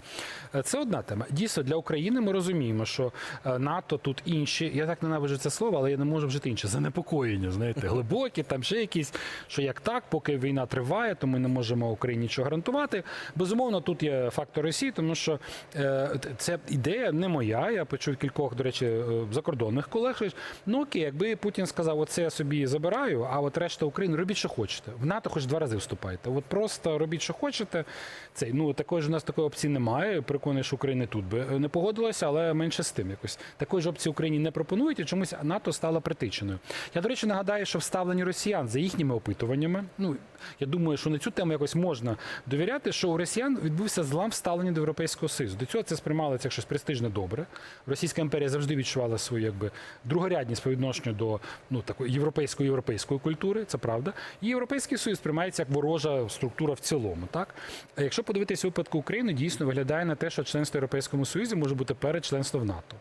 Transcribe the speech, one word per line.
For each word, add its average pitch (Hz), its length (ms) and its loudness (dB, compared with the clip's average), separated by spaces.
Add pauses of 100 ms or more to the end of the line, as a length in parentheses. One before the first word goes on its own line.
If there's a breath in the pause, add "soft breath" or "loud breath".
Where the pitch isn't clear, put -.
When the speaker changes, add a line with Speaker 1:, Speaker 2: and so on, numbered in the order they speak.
(560 loud breath)
Speaker 1:
Е, 139 60 2
це 254 200 0
одна 190 200 0
тема. 107 280 -4
Дійсно, 165 340 0
для 139 120 0
України 165 460 0
ми 202 100 2
розуміємо, 156 540 2
що, 127 260 0 (340 loud breath)
е, 127 140 2
нато 147 380 0
тут - 280 -2
інші, 160 480 0
я 147 140 0
так 165 160 -2
ненавиджу 143 340 2
це 143 120 -2
слово, 208 280 2
але 135 140 4
я 139 60 2
не 139 80 2
можу 147 220 2
вжити 135 220 0
інше, 104 180 -2
занепокоєння, 127 840 0
знаєте, 110 360 0
Speaker 2:
<laughs> - 0 -
Speaker 1:
глибокі, 147 560 0
там 131 200 -2
ще 196 120 0
якісь, 175 380 0 (340 loud breath)
що - 140 -2
як 135 180 0
так, 233 300 0
поки 147 280 2
війна 135 280 2
триває, 170 500 0
то 139 120 0
ми 131 120 4
не 127 80 4
можемо 120 440 2
Україні 117 320 0
нічого 120 200 0
гарантувати. 247 600 0 (320 loud breath)
Безумовно, 202 460 2
тут 160 220 0
є 135 260 2
фактор 151 360 0
Росії, 156 260 0
тому 160 240 0
що, 151 240 0 (360 loud breath)
е, 135 320 2
т-, - 300 -4
це 170 220 -2 (100)
ідея 170 420 2
не 170 160 2
моя, 135 440 2
я 180 140 0
почув 139 300 -2
кількох, 135 400 0
до 127 80 0
речі, 127 220 0
е, 117 180 2 (280)
закордонних 123 560 0
колег, 233 280 0
що, 214 120 0 (380 loud breath)
ну 240 160 2
окей, 277 200 0
якби 156 340 0
Путін 202 320 -2
сказав, 160 320 0
«Оце 156 220 0
я 160 80 2
собі 147 380 0
забираю, 156 640 2
а 143 80 2
от 143 180 0
решта 165 280 0
України, 160 320 2
робіть, 175 200 0
що - 120 0
хочете. - 420 -4 (100)
В 131 40 2
нато 202 240 0
хоч 147 160 -2
два 143 140 0
рази 120 180 0
вступайте. 95 520 -6
От 135 160 0
просто 190 520 0
робіть, 156 240 0
що - 120 -4
хочете». 208 520 -2 (480 loud breath)
Цей, 120 200 -2
ну, 147 200 4
такої 160 280 0
ж 147 60 0
у 156 40 2
нас 160 120 0
такої 156 240 2
опції 147 260 0
немає. 143 480 2
Переконаний, 135 420 0
що - 120 -2
Україна 127 300 2
тут 104 200 -2
би, 110 140 0 (120)
е, 135 80 2
не 147 80 2
погодилася, 202 600 2
але 160 260 4
менше 160 300 2
з - 80 -2
тим 95 180 -2
якось. - 300 -8 (180 loud breath)
Такої 170 260 0
ж 165 60 0
опції 160 220 0
Україні 156 280 2
не 156 120 2
пропонують, 220 480 2
і 160 60 -2
чомусь 180 280 -2 (100)
нато 170 300 0
стала 165 260 2
притичиною. 101 600 -2 (360 loud breath)
Я, 175 60 0
до 214 80 2
речі, 240 180 0
нагадаю, 202 380 2
що 180 140 0
в - 40 -2
ставленні 180 400 2
росіян 180 440 0
за 117 120 0
їхніми 156 360 2
опитуваннями, 135 680 0 (140)
ну, 180 180 0 (440 loud breath)
я 139 80 0
думаю, 160 300 2
що 156 120 -2
на 151 100 2
цю 226 120 -2
тему 175 200 2
якось 147 240 0
можна 123 420 2 (280 loud breath)
довіряти, 180 460 0
що 180 180 0
у 165 80 2
росіян 226 460 0
відбувся 165 400 0
злам 156 260 0
в 214 40 -4
ставленні 180 380 0
до 160 100 0
Європейського 156 480 -2
Союзу. 98 300 -4
До 127 60 -4
цього 226 180 0
це 165 120 -4
сприймалося 151 520 0
як 120 60 -4
щось - 120 -6
престижне, 127 440 -2
добре. 101 360 -2 (420 loud breath)
Російська 151 340 0
імперія 147 280 2
завжди 147 260 2
відчувала 120 420 0
свою, 113 280 0
якби, 101 260 -2 (320 loud breath)
другорядність 151 600 0
по 135 60 2
відношенню 127 460 0
до, 107 240 0 (300 loud breath)
ну, 123 120 0
такої 123 320 -2
європейської, 143 540 2
європейської 131 520 0
культури, 190 460 0
це 147 120 -4
правда. 120 360 -2 (280 loud breath)
І 202 60 -2
Європейський 247 500 0
Союз 196 220 0
сприймається 165 420 0
як 131 80 -2
ворожа 143 600 2
структура 139 440 0
в 127 60 -4
цілому, 95 520 0
так? 175 240 -4 (400 loud breath)
А 143 80 -2
якщо 175 200 2
подивитись 196 420 0
у - 20 2
випадку 170 320 0
України, 214 340 0
дійсно 151 320 0
виглядає 139 400 2
на 160 100 2
те, 160 140 -2
що 156 140 -2
членство 147 340 0
в - 20 0
Європейському 139 460 2
Союзі 220 300 0
може 139 200 4
бути 131 180 0
перед 156 320 0
членством 135 380 0
в - 20 2
нато. 92 360 -4